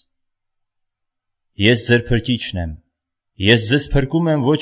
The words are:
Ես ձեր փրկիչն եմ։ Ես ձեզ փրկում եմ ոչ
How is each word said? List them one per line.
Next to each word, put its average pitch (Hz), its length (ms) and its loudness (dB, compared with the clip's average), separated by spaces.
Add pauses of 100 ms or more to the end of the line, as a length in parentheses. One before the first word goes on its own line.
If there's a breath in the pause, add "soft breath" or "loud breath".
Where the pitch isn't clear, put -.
(1600)
Ես 113 240 2
ձեր 120 200 2
փրկիչն 113 580 -4
եմ։ 82 120 -6 (680)
Ես 104 260 2
ձեզ 139 220 0
փրկում 147 420 0
եմ 151 140 0
ոչ 131 200 0